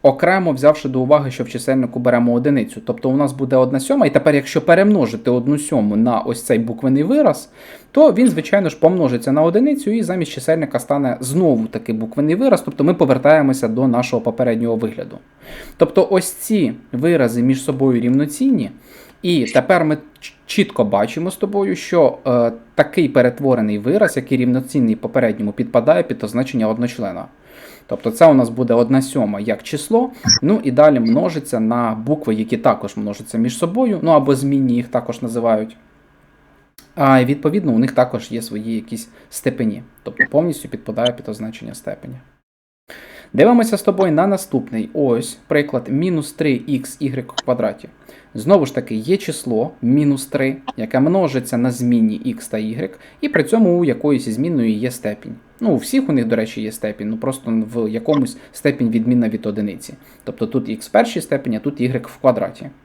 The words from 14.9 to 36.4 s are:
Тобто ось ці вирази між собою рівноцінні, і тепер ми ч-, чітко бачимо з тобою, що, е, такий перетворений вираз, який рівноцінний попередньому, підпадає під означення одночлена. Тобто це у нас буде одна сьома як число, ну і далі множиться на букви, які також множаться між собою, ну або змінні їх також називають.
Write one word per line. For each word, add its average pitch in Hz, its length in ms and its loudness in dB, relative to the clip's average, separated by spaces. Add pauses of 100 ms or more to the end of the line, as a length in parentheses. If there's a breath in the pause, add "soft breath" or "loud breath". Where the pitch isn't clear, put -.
Тобто - 340 4
ось 185 200 0
ці 190 420 -2 (180)
вирази 127 520 0
між 131 200 2
собою 131 380 0
рівноцінні, 147 680 0 (500 loud breath)
і 165 240 2
тепер 156 400 2
ми 151 120 0 (220)
ч-, - 140 -20 (120)
чітко - 400 0
бачимо 113 460 -2
з - 40 -12
тобою, 196 400 -2
що, 165 420 2 (100)
е, 120 240 2 (240)
такий 151 340 2
перетворений 120 680 2
вираз, 165 380 0
який 131 200 -2
рівноцінний 127 580 0
попередньому, 110 560 -2
підпадає 131 520 2
під 120 200 -6
означення 117 440 -2
одночлена. 110 580 -4 (600 loud breath)
Тобто - 240 -4
це - 140 6
у 156 80 10
нас 123 160 4
буде 120 240 0
одна 123 280 4
сьома 107 380 -2
як 107 240 -4
число, 226 480 -2 (300 loud breath)
ну 214 220 2
і 131 80 -2
далі 147 280 6
множиться 131 600 0
на 113 360 0 (100)
букви, 139 300 -2
які 110 220 -2
також 107 400 -2
множаться 104 400 -8
між 120 200 0
собою, 202 440 0
ну 160 100 2
або 139 240 4
змінні 135 400 0
їх 120 120 -2
також 117 340 -4
називають. 113 560 -2 (1160)